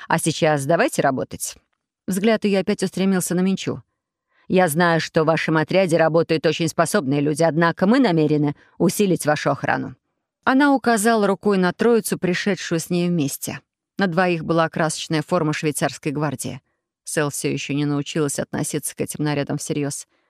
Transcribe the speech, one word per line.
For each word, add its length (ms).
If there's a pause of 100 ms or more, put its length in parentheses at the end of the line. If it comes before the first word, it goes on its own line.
А 100
сейчас 480
давайте 360
работать". 540 (520)
Взгляд 380
её 160
опять 220
устремился 520
на 60
Минчу. 420 (640)
"Я 200
знаю, 320
что 240
в 40
вашем 300
отряде 380
работают 500
очень 220
способные 540
люди, 220
однако 440
мы 120
намерены 560 (220)
усилить 480
вашу 260
охрану". 440 (480)
Она 300
указала 540
рукой 300
на 140
троицу, 460
пришедшую 640
с 100
ней 180
вместе. 540 (360)
На 100
двоих 360
была 260
красочная 520
форма 320
швейцарской 580
гвардии. 500 (420)
Сэл 260
всё 220
ещё 220
не 120
научилась 540
относиться 560
к 60
этим 220
нарядам 340
всерьёз. 500 (220)